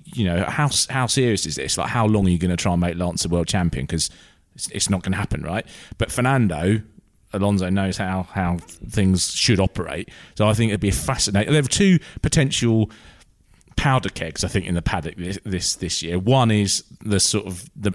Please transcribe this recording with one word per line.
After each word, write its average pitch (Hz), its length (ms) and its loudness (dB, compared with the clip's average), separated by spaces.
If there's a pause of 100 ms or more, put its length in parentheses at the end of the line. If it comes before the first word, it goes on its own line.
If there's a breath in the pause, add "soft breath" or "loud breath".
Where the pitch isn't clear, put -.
you - 200 -2
know, 87 200 2
how - 220 0
s-, - 200 0
how 127 200 -2
serious 120 380 2
is 78 120 -6
this? 67 200 -4
Like, 82 120 -4
how 120 180 0
long 104 200 4
are - 20 4
you 87 100 4
gonna 90 160 0
try 92 160 -2
and 87 100 2
make 87 140 0
Lance 87 300 -4
a 87 40 -4
world 85 180 0
champion? 82 400 -2
'Cause 82 220 -2 (460 soft breath)
it's, - 160 -10
it's - 180 -4
not 92 140 0
gonna 95 140 -2
happen, 87 260 -4
right?" 87 220 -6 (320 loud breath)
But - 160 -2
Fernando 110 680 2 (520)
Alonso 98 360 2
knows 95 280 0
how, 95 340 -2
how 87 260 0
things - 760 0
should 101 260 2
operate. 85 500 -4 (260 loud breath)
So 107 120 2
I 110 60 4
think 113 160 2
it'd 101 100 0
be 101 100 2
a 92 40 2
fascinating. 107 580 0
There 151 100 4
are 131 60 -2
two 190 320 4 (220 loud breath)
potential 120 680 2 (840 loud breath)
powder 131 340 2
kegs, - 340 -6
I 92 40 0
think, 92 180 -2
in 92 80 -2
the 85 80 0
paddock 82 360 -4
this, 90 280 -6
this, 92 300 -4
this - 260 -6
year. 85 160 -4
One 117 320 4
is 104 340 2 (180)
the 101 180 0
sort - 260 0
of 92 300 -10
the 101 200 -4